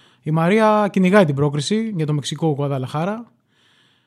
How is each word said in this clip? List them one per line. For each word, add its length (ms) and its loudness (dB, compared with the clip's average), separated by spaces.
Η 80 -6
Μαρία 600 2
κυνηγάει 320 4
την 100 0
πρόκριση 600 -2
για 100 -2
το 60 -2
Μεξικό 340 -4
Γουαδαλαχάρα. 840 -4